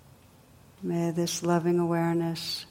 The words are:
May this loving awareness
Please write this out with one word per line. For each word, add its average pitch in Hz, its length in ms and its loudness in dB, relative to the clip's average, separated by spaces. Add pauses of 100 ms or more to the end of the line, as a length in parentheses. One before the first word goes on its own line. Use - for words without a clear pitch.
(840)
May 170 280 0
this 170 320 -2
loving 175 360 2
awareness 170 920 -2